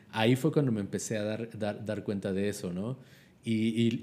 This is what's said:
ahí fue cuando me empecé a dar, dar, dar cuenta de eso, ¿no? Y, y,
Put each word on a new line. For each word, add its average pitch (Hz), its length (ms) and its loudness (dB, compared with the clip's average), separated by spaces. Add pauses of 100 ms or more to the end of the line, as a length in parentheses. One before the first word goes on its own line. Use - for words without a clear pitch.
(120)
ahí 113 240 4
fue 147 160 2
cuando 131 200 2
me 107 100 0
empecé 101 360 -4
a 104 60 -2
dar, 107 340 -4
dar, 104 280 -4
dar 104 180 -4
cuenta 98 300 -2
de 98 160 0
eso, 92 240 -4
¿no? 110 240 -4 (460)
Y, 113 100 0
y, 113 500 2